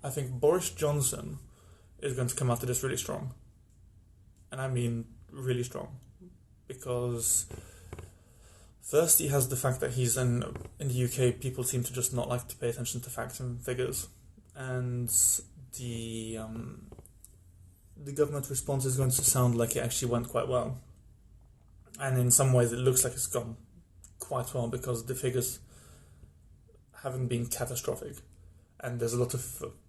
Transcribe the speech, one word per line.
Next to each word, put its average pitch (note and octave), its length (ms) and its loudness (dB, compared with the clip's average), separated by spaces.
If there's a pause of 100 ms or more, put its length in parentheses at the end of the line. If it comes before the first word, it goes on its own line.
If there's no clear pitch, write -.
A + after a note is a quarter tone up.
I C#3+ 60 -4
think C3 220 -2
Boris D3+ 400 4
Johnson D3 680 0 (640)
is C#3 120 -2
going B2 160 0
to - 60 -4
come B2+ 140 2
out A#2 120 2
of B2 60 -2
this B2 140 0
really C3 160 -2
strong. - 360 -6 (1160)
And C3 80 -10
I C3+ 80 -2
mean A#2 380 0 (260)
really B2+ 320 0
strong. - 360 -8 (680)
Because B2 800 0 (1400)
first D#3+ 380 6
he D#3 80 2
has C3+ 200 4
the C3 80 -4
fact B2+ 240 0
that - 120 0
he's B2 260 2
in, B2 260 2 (360)
in C#3 100 -2
the B2 60 0
U B2+ 120 2
K, B2 240 4
people B2+ 320 -4
seem A#2+ 200 0
to A#2+ 100 -6
just B2+ 200 -2
not A#2+ 140 0
like B2 220 -2
to - 80 -10
pay A#2+ 120 -2
attention A#2+ 320 -4
to - 80 -12
facts A#2+ 300 -8
and B2 220 -6
figures. B2+ 460 -4 (480)
And B2 540 -2 (680)
the, A2+ 640 -6
um, A2 460 -10 (1120)
the C#3+ 120 -10
government C#3+ 360 0
response C3+ 360 0
is B2+ 100 2
going C3 160 4
to - 120 2
sound B2 320 6
like A#2 200 2
it - 80 0
actually A#2+ 260 0
went A#2+ 200 0
quite A#2 180 0
well. B2 320 0 (1200)
And C3+ 180 2
in B2 140 4
some C3 220 8
ways A#2+ 180 6
it A#2+ 80 -2
looks B2+ 240 4
like B2 100 0
it's - 140 -4
gone A2+ 300 -4 (640)
quite - 340 -6
well A#2+ 140 0
because A#2 380 -4
the B2 100 -4
figures B2 440 -2 (1400)
haven't B2+ 240 -2
been A#2+ 180 2
catastrophic. - 680 -4 (640)
And A#2+ 200 -4
there's A#2 140 0
a A#2+ 60 2
lot B2 140 2
of - 300 -6 (240)